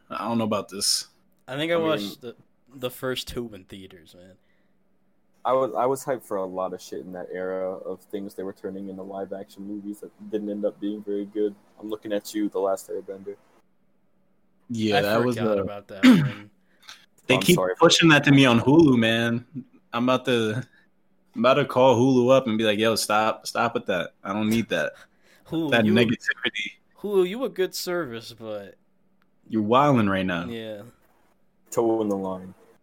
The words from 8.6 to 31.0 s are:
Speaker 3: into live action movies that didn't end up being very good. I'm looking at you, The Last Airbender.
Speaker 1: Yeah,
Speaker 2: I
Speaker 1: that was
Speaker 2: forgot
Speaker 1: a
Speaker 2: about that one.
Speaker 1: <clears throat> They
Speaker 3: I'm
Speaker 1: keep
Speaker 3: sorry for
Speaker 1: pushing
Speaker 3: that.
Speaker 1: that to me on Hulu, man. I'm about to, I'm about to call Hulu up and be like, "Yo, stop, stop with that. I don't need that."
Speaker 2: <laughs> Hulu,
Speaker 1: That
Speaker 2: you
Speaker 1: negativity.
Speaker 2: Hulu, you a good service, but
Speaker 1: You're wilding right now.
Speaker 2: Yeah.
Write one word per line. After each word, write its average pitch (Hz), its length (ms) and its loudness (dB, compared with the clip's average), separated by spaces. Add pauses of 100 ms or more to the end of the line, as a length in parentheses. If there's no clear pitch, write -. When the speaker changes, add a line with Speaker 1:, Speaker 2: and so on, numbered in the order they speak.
Speaker 3:
into 95 140 -12
live 98 320 -10
action 98 340 -16
movies 104 320 -10
that - 100 -18 (200)
didn't 104 180 -4
end 104 160 -6
up - 160 -6
being 104 220 -6
very 101 240 -6
good. 104 280 -4 (240)
I'm 104 120 -14
looking 107 240 -6
at - 200 -6
you, 107 140 -2
The 95 120 -4
Last 95 280 -2
Airbender. 98 480 -12 (1300)
Speaker 1:
Yeah, 110 280 2
Speaker 2:
I 101 40 4
Speaker 1:
that 107 200 2
was 123 140 0
Speaker 2:
forgot 110 220 0
Speaker 1:
a - 20 0
Speaker 2:
about 101 280 -8
that - 160 -6
one. 135 500 4
Speaker 1:
<clears throat> - 60 -20 (680)
They 127 80 4
Speaker 3:
I'm 131 80 2
Speaker 1:
keep 175 140 4
Speaker 3:
sorry 185 180 -2
for - 120 -8
Speaker 1:
pushing 165 220 6
Speaker 3:
that. 143 160 6
Speaker 1:
that 151 60 4
to - 20 8
me 139 140 8
on 117 140 6
Hulu, 135 380 6
man. 117 460 0 (480)
I'm 120 120 -2
about 127 220 2
to, 110 360 0 (720)
I'm - 80 -6
about 127 120 6
to 143 120 2
call 127 300 4
Hulu 123 380 4
up 131 120 4
and 110 100 0
be 110 80 0
like, 107 140 2
"Yo, 110 180 2
stop, 110 500 0
stop 117 280 -2
with 117 120 -6
that. 87 260 -4 (100)
I 98 100 -6
don't 107 160 -2
need 113 220 0
that." 80 220 -2 (280)
Speaker 2:
<laughs> - 280 -20
Hulu, 160 240 -4
Speaker 1:
That 117 120 4
Speaker 2:
you 107 80 2
Speaker 1:
negativity. 110 800 -2 (280)
Speaker 2:
Hulu, 190 280 0
you 233 160 -6
a 233 60 -6
good 170 240 -4
service, 127 580 -8
but 107 440 -12 (720)
Speaker 1:
You're 110 140 0
wilding 120 460 4
right 95 160 0
now. 87 220 -4
Speaker 2:
Yeah. 110 360 -12 (880)